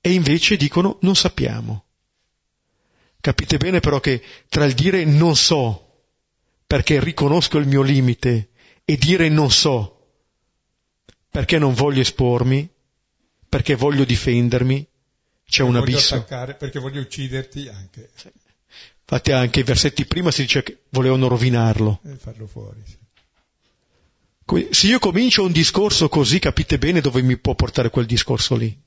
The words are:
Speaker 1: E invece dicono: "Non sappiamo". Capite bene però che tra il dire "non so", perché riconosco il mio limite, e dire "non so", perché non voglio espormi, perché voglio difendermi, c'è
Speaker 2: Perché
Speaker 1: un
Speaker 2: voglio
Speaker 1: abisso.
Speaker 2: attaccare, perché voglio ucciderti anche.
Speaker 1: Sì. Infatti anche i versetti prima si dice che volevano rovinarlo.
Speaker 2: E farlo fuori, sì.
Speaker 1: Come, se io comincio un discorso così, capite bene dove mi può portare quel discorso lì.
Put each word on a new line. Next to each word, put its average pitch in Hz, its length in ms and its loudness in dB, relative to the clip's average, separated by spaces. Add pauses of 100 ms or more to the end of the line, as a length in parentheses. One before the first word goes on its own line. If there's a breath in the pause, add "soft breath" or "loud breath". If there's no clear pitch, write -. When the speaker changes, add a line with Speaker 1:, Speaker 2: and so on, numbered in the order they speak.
Speaker 1:
E 175 120 0
invece 170 440 2
dicono: 170 460 0
"Non 190 120 2
sappiamo". 113 680 -4 (1400)
Capite - 360 -2
bene 170 240 0
però 143 180 0
che 127 240 -2 (260 loud breath)
tra 151 160 0
il 135 100 2
dire 175 300 2
"non 156 320 4
so", 123 680 -2 (640)
perché 143 340 2
riconosco 151 580 0
il 147 80 2
mio 139 160 2
limite, 127 680 0 (340 soft breath)
e 151 120 0
dire 165 320 2
"non 151 220 2
so", - 640 -2 (1160)
perché 156 280 -2
non 139 160 2
voglio 135 260 0
espormi, 127 720 0 (760)
perché - 260 0
voglio 139 300 0
difendermi, 123 720 0
c'è 143 120 -10 (580)
Speaker 2:
Perché - 160 0
Speaker 1:
un 123 100 2
Speaker 2:
voglio 127 240 0
Speaker 1:
abisso. 135 180 0
Speaker 2:
attaccare, 127 400 -8
perché 143 240 -10
voglio 135 220 -10
ucciderti 131 680 -10
anche. 101 460 -20
Speaker 1:
Sì. - 160 -20 (800 loud breath)
Infatti 135 220 0
anche 127 280 2
i - 20 0
versetti 131 420 0
prima 175 260 -2
si 143 120 -2
dice 131 200 -2
che - 280 -14
volevano 131 380 2
rovinarlo. 113 760 0
Speaker 2:
E 139 120 -18
farlo 110 300 -18
fuori, 104 400 -18
sì. - 120 -20 (1500)
Speaker 1:
Come, - 260 -2
se - 160 2
io 240 120 4
comincio 214 460 0
un 180 80 0
discorso 165 580 0
così, 147 280 0
capite - 380 -2
bene 156 240 0
dove 131 220 0
mi 127 160 2
può 131 160 -4
portare 120 340 -2
quel 123 160 -2
discorso 120 500 -2
lì. 113 320 -4